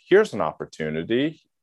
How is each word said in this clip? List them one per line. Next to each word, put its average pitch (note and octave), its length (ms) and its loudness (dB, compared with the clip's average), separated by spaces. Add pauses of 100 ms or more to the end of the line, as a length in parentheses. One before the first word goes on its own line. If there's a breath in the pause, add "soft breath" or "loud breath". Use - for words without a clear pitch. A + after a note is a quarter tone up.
"Here's G#3 260 4
an G#2+ 80 -4
opportunity." E2+ 1000 -4 (220)